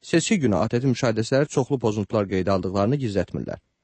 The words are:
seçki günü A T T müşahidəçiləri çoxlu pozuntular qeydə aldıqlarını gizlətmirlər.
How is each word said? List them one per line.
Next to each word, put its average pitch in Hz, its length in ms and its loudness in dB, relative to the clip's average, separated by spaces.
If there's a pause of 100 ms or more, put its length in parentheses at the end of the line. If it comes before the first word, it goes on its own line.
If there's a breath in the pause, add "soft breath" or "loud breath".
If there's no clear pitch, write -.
seçki 170 380 0
günü 113 160 2
A 95 120 0
T 120 120 0
T 139 80 2
müşahidəçiləri 123 580 0
çoxlu 139 320 -2
pozuntular 107 480 0
qeydə 95 240 0
aldıqlarını 98 480 0
gizlətmirlər. 98 640 -4 (240)